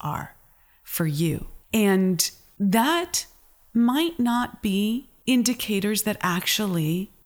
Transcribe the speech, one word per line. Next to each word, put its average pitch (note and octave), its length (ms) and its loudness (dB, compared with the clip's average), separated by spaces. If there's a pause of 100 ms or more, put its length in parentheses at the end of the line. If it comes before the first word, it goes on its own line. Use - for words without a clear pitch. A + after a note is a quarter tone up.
are - 340 -8 (480)
for - 240 -4
you. D#3 400 -2 (260)
And F#3+ 560 2 (300)
that C4+ 680 2 (480)
might C4 440 2
not A#3+ 440 -2
be G#3+ 440 0 (200)
indicators G#3+ 760 0
that G#3 180 -2
actually F3+ 880 -2 (160)